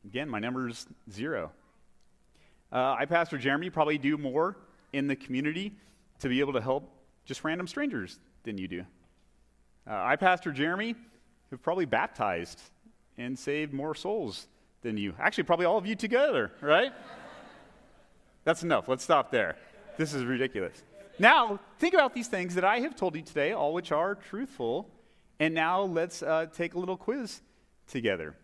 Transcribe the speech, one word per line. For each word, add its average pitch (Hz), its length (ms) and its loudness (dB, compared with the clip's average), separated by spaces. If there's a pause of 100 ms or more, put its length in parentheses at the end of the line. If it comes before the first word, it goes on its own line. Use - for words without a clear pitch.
Again, 123 240 -6
my 113 120 -4
number's 120 480 -4 (220)
zero. 104 420 -6 (1200)
Uh, 127 280 0
I, 135 60 0
Pastor 165 320 0
Jeremy, 139 320 0
probably 156 280 2
do 143 200 0
more 151 400 0 (340)
in 139 160 0
the 139 80 0
community 151 560 -4 (480)
to - 80 -4
be 127 140 2
able 139 120 0
to 127 80 2
help 131 300 -2 (320)
just - 220 -10
random 170 220 -2
strangers 214 520 -4 (240)
than 107 140 -6
you 92 100 -6
do. 87 140 -6 (1080)
Uh, 107 40 -6
I, 107 240 2
Pastor 180 340 2
Jeremy, 180 440 -2 (560)
have 131 100 -14
probably 180 240 0
baptized 110 760 0 (580)
and 123 220 -6
saved 147 340 -4
more 147 220 -4
souls 180 520 -6 (340)
than 110 160 -4
you. 101 220 -2
Actually, - 260 2
probably 170 200 4
all 175 120 4
of 185 80 0
you 214 100 -2
together, 233 560 2 (100)
right? 175 300 4 (1500)
That's 160 200 2
enough. 151 240 2
Let's 127 160 0
stop 151 280 4
there. 98 240 2 (420)
This 156 160 -2
is 135 100 -2
ridiculous. 120 600 -2 (360)
Now, 226 400 6 (200)
think 349 140 2
about 285 200 6
these 240 140 -6
things 180 280 -2
that 180 80 2
I 208 180 4
have 277 140 -4
told 175 200 -2
you 165 60 -6
today, 147 320 0
all 143 200 0
which 175 180 -4
are 175 240 2
truthful. 196 760 -6 (500)
And 160 140 4
now 165 280 2
let's, 175 400 -2
uh, 160 320 2
take 170 220 -4
a 175 40 -2
little 185 160 -4
quiz 226 460 -6 (460)
together. 95 560 -2